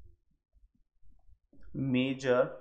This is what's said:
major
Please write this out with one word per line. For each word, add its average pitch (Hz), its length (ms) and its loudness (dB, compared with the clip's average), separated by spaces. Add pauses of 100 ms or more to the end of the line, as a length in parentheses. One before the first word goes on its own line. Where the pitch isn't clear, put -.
(1900)
major 131 540 2 (140)